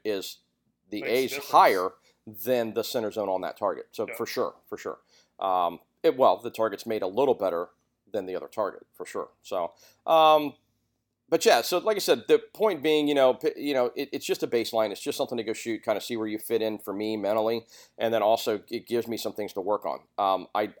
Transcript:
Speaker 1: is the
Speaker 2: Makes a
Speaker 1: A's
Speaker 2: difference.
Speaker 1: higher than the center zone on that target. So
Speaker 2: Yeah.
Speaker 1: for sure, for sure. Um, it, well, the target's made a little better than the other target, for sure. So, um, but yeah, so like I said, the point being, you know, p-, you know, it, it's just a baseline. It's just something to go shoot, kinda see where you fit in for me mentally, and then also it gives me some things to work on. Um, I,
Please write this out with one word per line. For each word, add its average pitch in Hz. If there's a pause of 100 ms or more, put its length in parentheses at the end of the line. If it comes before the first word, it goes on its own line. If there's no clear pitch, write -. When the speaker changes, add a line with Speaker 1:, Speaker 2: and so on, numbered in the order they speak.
Speaker 1:
is 98 (500)
the 104
Speaker 2:
Makes -
a 113
Speaker 1:
A's 131
Speaker 2:
difference. 135
Speaker 1:
higher 127 (380)
than 113
the 113
center 113
zone 98
on 92
that 85
target. 92
So 110
Speaker 2:
Yeah. -
Speaker 1:
for 117
sure, - (120)
for 104
sure. - (420)
Um, 90 (220)
it, 151
well, 107
the 117
target's 107
made 110
a 95
little 117
better 90 (420)
than 98
the 92
other 71
target, -
for -
sure. 95 (120)
So, 90 (340)
um, 156 (760)
but -
yeah, 139
so -
like 214
I 190
said, 143
the 151
point 180
being, 151
you 147
know, 131
p-, 147
you 143
know, 123
it, 139
it's 143
just -
a 160
baseline. 113
It's 95
just 143
something 127
to 117
go 107
shoot, 110
kinda 107
see 117
where 110
you 107
fit 113
in 107
for 104
me 107
mentally, 110 (320)
and 113
then 110
also 110
it 113
gives 117
me 113
some 104
things 101
to 98
work 101
on. 69 (180)
Um, 95
I, 107